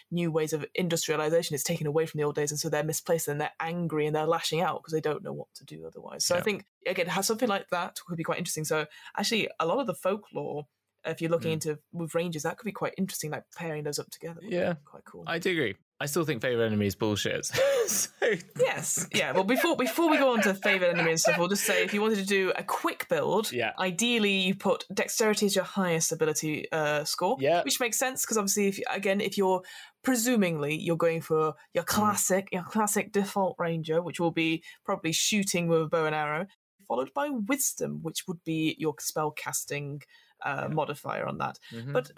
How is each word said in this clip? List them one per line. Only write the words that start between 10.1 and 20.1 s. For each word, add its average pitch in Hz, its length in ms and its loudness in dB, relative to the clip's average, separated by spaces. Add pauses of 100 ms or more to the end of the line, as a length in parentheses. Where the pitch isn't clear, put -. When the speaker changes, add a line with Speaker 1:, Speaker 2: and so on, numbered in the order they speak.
Speaker 1:
if 160 160 -6
you're 165 100 0
looking 165 200 2
Speaker 2:
Mm. 160 40 0
Speaker 1:
into 151 240 -2 (140)
with 170 220 -6
ranges, 165 300 -2
that 170 140 -4
could - 80 -10
be 190 60 -2
quite - 240 -4
interesting, 185 360 -4
like, - 120 -8 (120)
pairing 156 280 -6
those 147 140 -4
up - 120 -8
together 165 320 -12
would 202 80 -12
be 180 60 -2
Speaker 2:
Yeah. 180 180 0 (100)
Speaker 1:
quite - 200 -20
cool. - 220 -16
Speaker 2:
I 160 120 -2
do 180 120 0
agree. 139 260 0 (240)
I 143 60 -4
still 151 180 0
think 139 180 -2
favourite 120 240 4
enemy 104 200 2
is 98 80 0
bullshit. - 600 0
<laughs> 494 40 4 (280)
So - 460 0 (260)
Speaker 1:
Yes. 175 540 0
Yeah. 156 180 0
Well, 190 120 2
before, 262 300 2
before 311 360 2